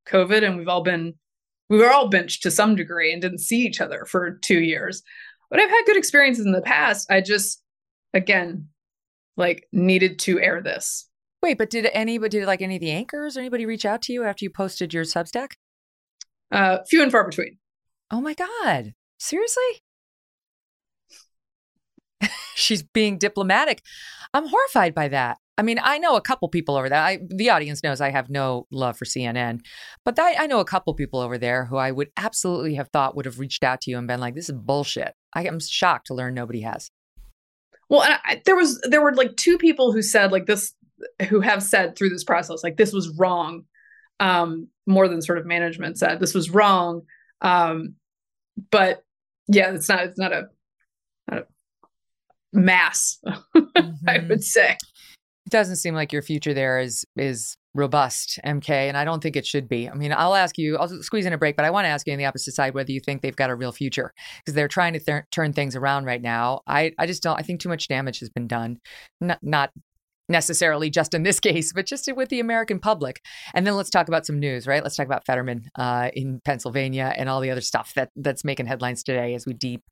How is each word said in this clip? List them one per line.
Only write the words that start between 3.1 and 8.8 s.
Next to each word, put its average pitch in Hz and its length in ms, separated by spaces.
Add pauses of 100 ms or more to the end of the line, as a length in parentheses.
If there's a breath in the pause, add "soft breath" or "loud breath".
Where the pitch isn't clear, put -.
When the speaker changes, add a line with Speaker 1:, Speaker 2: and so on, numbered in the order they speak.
Speaker 1:
and 170 80
didn't 180 180
see 233 220
each 233 180
other - 260
for 180 360
two 180 180
years. 165 440 (480 loud breath)
But - 80
I've 415 100
had 466 160
good 427 120
experiences 269 480
in 190 60
the 185 100
past. 147 500
I 190 100
just, 202 400 (520)
again, 180 540 (680)